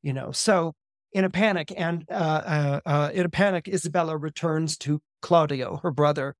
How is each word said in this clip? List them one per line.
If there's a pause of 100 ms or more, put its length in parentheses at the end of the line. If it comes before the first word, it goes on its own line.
You
know,
so (380)
in
a
panic,
and,
uh,
uh,
uh,
in
a
panic,
Isabella
returns
to (200)
Claudio,
her
brother